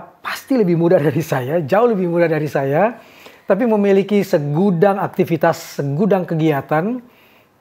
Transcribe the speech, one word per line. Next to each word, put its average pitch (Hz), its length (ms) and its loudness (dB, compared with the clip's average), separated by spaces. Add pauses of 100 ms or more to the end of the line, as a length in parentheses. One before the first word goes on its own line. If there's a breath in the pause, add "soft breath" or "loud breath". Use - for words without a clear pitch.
(220)
pasti - 320 -6
lebih 175 240 2
muda 170 240 4
dari 147 160 0
saya, 147 400 -2
jauh 196 320 2
lebih 185 160 0
muda 170 240 0
dari 151 160 -2
saya, 151 480 0 (480 loud breath)
tapi 208 240 0
memiliki 202 560 2
segudang 180 800 0
aktivitas, 160 800 -2
segudang 180 400 0
kegiatan, 160 800 -2 (580 soft breath)